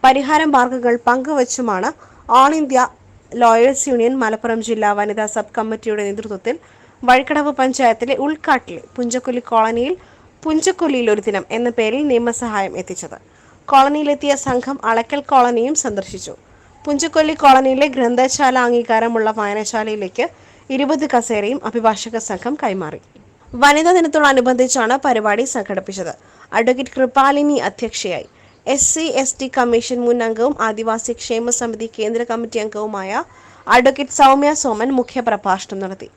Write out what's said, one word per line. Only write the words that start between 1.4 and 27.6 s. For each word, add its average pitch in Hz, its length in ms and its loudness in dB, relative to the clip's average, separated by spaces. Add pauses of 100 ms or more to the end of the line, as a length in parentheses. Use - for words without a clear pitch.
All 277 140 6 (100)
India 254 200 2 (580)
Lawyers 233 400 4 (100)
Union 240 300 2
മലപ്പുറം 226 460 -2
ജില്ലാ 214 300 0
വനിതാ 208 360 -2
സബ് 208 240 -6
കമ്മിറ്റിയുടെ 220 500 -4
നേതൃത്വത്തിൽ 208 480 -6 (520)
വഴിക്കടവ് 285 520 4
പഞ്ചായത്തിലെ 254 640 0
ഉൾക്കാട്ടിലെ 285 580 -4 (140)
പുഞ്ചക്കൊല്ലി 247 560 -4
കോളനിയിൽ 233 420 0 (500)
പുഞ്ചക്കൊല്ലിയിൽ 311 680 0
ഒരു 208 140 4
ദിനം 202 160 -2 (140)
എന്ന 240 200 0
പേരിൽ 233 340 0
നിയമസഹായം 233 680 -2
എത്തിച്ചത്. - 360 -12 (540)
കോളനിയിലെത്തിയ 285 640 4 (120)
സംഘം 254 320 -2 (120)
അളക്കൽ 233 300 -2 (100)
കോളനിയും 247 520 2
സന്ദർശിച്ചു. 196 500 -10 (520)
പുഞ്ചക്കൊല്ലി 311 580 0
കോളനിയിലെ 262 520 6
ഗ്രന്ഥശാല 254 640 2 (100)
അംഗീകാരമുള്ള 226 600 0 (100)
വായനശാലയിലേക്ക് 214 880 -4 (480)
ഇരുപത് 285 380 -2
കസേരയും 226 560 -2
അഭിഭാഷക 220 480 -2 (120)
സംഘം 226 240 -6 (100)
കൈമാറി. 180 380 -6 (640)
വനിതാ 302 360 4
ദിനത്തോടനുബന്ധിച്ചാണ് 254 1000 2 (100)
പരിപാടി 220 380 0 (100)
സംഘടിപ്പിച്ചത്. 190 580 -6 (460)
അഡ്വക്കേറ്റ് 254 400 0
കൃപാലിനി 277 580 2 (120)